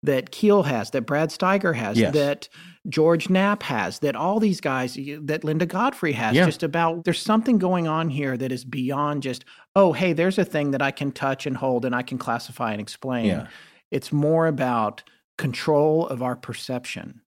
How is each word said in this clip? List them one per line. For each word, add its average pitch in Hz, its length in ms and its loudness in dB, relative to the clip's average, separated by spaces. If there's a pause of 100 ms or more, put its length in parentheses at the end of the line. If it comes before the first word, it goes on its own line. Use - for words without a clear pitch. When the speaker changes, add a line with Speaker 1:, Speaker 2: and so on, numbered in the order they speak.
Speaker 1:
that 135 280 0
Keel 202 340 4
has, 123 260 -2
that 135 120 -2
Brad 151 280 0
Steiger 190 440 0
has, 113 240 0
Speaker 2:
Yes. 113 160 4
Speaker 1:
that 143 340 0 (400)
George 165 400 4
Knapp 196 360 2
has, 104 360 -4
that 143 140 0
all 180 240 0
these 214 220 2
guys, 127 360 -2
y-, 143 260 -10
that 151 220 -4
Linda 156 220 0
Godfrey 180 460 -2
has, 117 240 0
Speaker 2:
Yeah. 175 100 6
Speaker 1:
just - 160 0
about 165 420 0
there's 170 160 0
something 220 380 2
going 180 300 2
on 160 220 -2
here 135 260 -2
that 127 160 -4
is 123 120 -6
beyond 139 580 -2
just, 127 220 -6 (300)
"Oh, 190 180 6
hey, 170 200 0
there's 175 260 2
a 190 60 4
thing 147 280 -2
that 135 100 0
I 139 80 2
can 143 200 -4
touch 135 360 -4
and 131 100 -4
hold 123 280 0
and 127 100 -2
I 123 80 -2
can 127 160 -6
classify 120 540 -4
and 104 80 -6
explain." 120 460 -4
Speaker 2:
Yeah. 85 200 0 (440)
Speaker 1:
It's - 220 -4
more 156 340 2
about 123 560 0 (360)
control 156 680 2
of 123 160 -6
our 127 120 -2
perception - 920 -10